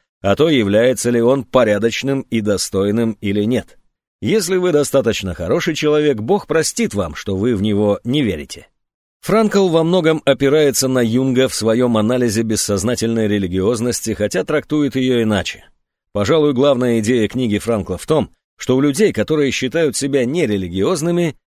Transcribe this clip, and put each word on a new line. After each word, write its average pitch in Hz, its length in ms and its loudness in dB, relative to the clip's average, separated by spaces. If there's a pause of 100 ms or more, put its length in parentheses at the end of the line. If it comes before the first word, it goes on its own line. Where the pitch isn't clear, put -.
(220)
а 98 140 2
то, 156 140 2
является 117 600 2
ли 120 120 2
он 127 220 2
порядочным 117 800 0
и 117 200 -4
достойным 104 800 -2
или 104 220 -2
нет. 113 340 -4 (440)
Если 185 360 0
вы 180 140 0
достаточно 117 640 0
хороший 143 400 -2
человек, 151 420 0
Бог 127 300 -2
простит 160 480 -2
вам, 85 180 -2
что - 240 -6
вы 117 180 0
в 95 60 -2
Него 104 420 0
не 139 200 0
верите. 82 440 -6 (540)
Франкл 202 460 2
во 165 160 2
многом 160 420 2
опирается 139 640 2
на 127 160 2
Юнга 127 440 2
в - 60 -4
своем 117 440 0
анализе 113 440 0
бессознательной 110 880 -2
религиозности, 104 840 -2
хотя 104 300 -2
трактует 147 520 -2
ее 127 260 0
иначе. 107 440 -2 (480)
Пожалуй, 147 400 2
главная 123 460 2
идея 110 280 0
книги 117 320 -2
Франкла 98 380 -4
в - 100 -14
том, 151 240 0 (260)
что - 180 0
у 135 60 2
людей, 147 320 2
которые 143 380 0
считают 135 440 -2
себя 135 300 0
нерелигиозными, 139 1120 -2 (160)